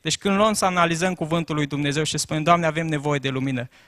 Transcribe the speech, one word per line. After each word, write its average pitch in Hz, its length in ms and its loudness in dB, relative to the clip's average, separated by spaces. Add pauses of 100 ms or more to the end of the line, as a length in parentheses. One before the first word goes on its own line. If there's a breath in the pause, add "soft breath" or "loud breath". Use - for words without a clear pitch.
deci - 180 -4
când 196 180 0
luăm 214 160 4
să 208 120 0
analizăm 175 500 2
cuvântul 160 400 -2
lui 147 120 0
Dumnezeu 143 360 -2
și 151 160 -4
spunem: 156 240 -4
"Doamne, 170 240 4
avem 160 200 -2
nevoie 147 320 -2
de 135 100 -4
lumină", 131 400 -4 (200 soft breath)